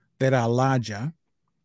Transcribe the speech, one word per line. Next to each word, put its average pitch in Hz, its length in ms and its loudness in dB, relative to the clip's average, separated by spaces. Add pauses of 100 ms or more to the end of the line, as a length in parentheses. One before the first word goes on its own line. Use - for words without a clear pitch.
(200)
that 131 140 2
are 120 160 2
larger 123 640 -2 (520)